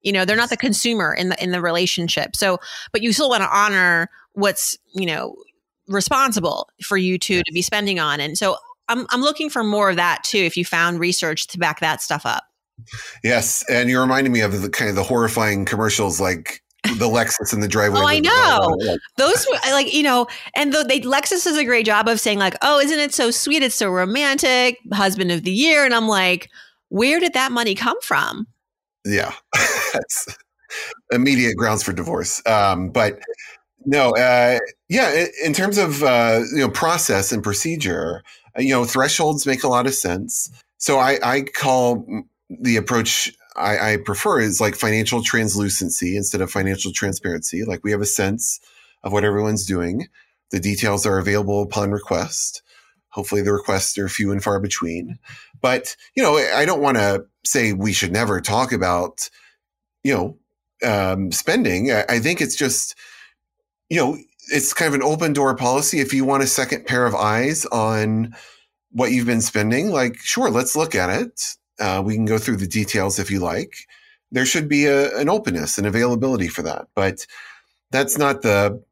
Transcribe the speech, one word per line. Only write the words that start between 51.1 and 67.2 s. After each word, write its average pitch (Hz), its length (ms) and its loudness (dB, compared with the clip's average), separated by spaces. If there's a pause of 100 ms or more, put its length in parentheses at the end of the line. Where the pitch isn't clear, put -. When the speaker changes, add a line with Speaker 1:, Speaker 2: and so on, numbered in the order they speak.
Speaker 2:
available 101 440 0
upon 101 280 -2
request. - 720 -4 (460)
Hopefully 101 340 -4
the 101 100 2
requests 101 460 -2
are 98 100 -4
few 101 220 -2
and 98 120 -2
far 101 180 0
between. 87 580 -6 (420)
But, 131 360 -2 (180)
you 262 80 0
know, 156 140 4
I 123 280 2
don't 165 160 0
wanna 104 400 2 (240)
say 113 280 2
we 98 200 0
should 90 200 -2
never 104 280 0
talk 123 320 0
about, 90 560 -2 (760)
you 135 100 2
know, 92 240 -4 (500)
um, 95 440 0
spending. 131 580 0
I, 107 180 2
I 120 120 2
think 165 200 -2
it's 135 160 -2
just, - 380 -2 (920)
you 160 100 0
know, 262 180 2 (360)
it's - 200 0
kind 165 160 0
of 143 60 0
an 135 80 0
open 156 300 0
door 135 240 2
policy. 135 420 0
If 135 160 0
you 135 100 2
want 135 200 2
a - 20 0
second 131 400 -2
pair 123 180 2
of 107 100 0
eyes 113 520 0